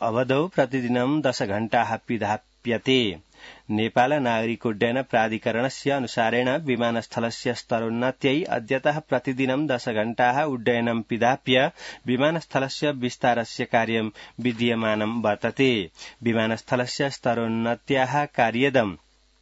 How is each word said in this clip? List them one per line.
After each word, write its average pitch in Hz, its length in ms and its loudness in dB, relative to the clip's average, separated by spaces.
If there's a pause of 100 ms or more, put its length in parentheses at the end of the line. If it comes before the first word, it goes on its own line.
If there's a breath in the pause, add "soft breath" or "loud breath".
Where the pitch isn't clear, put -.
अवधौ 127 480 0
प्रतिदिनं 127 720 0
दश 135 220 0
घण्टाः 113 540 0
पिधाप्यते। 110 1200 -2 (540 loud breath)
नेपाल 113 420 2
नागरिकोड्डयन 117 920 0
प्राधिकरणस्य 117 880 -2
अनुसारेण 123 580 0
विमानस्थलस्य 117 1080 -2
स्तरोन्नत्यै 123 880 -2
अद्यतः 131 560 -2
प्रतिदिनं 135 680 -2
दश 131 220 -2
घण्टाः 120 540 0
उड्डयनं 120 600 0
पिधाप्य 127 680 2 (360 loud breath)
विमानस्थलस्य 143 840 0
विस्तारस्य 120 760 0
कार्यं 113 460 0 (300 loud breath)
विधीयमानं 113 840 0
वर्तते। 110 680 2 (320 loud breath)
विमानस्थलस्य 117 880 0
स्तरोन्नत्याः 120 1120 0
कार्यदं 123 640 2 (520)